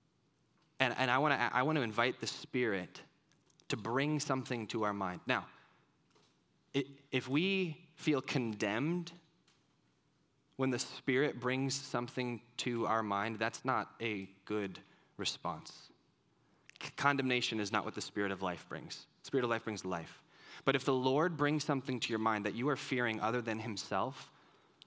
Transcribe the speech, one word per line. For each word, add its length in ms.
And, 180
and 120
I 100
wanna, 340
I 80
wanna 200
invite 380
the 80
Spirit 720
to 80
bring 420
something 480
to 160
our 100
mind. 340
Now, 180
i-, 80
if 180
we 480
feel 260
condemned 920
when 140
the 80
Spirit 600
brings 360
something 680
to 300
our 160
mind, 360
that's 240
not 280
a 260
good 340
response. 560
C-, 160
condemnation 600
is 120
not 140
what 100
the 60
Spirit 300
of 100
life 260
brings. 380
The 40
Spirit 180
of 40
life 140
brings 220
life. 360
But 100
if 100
the 80
Lord 440
brings 260
something 380
to 80
your 100
mind 260
that 100
you 140
are 60
fearing 440
other 220
than 180
himself, 720